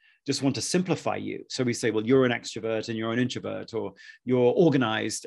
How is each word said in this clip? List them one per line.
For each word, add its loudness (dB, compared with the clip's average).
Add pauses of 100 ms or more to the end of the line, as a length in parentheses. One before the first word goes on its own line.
(280)
just -2
want 2
to -6
simplify -2
you. -8
So -4
we 0
say, -2
"Well, -2
you're 6
an 2
extrovert -6
and -4
you're -4
an -2
introvert," -4
or -6 (280)
"You're 4
organized 2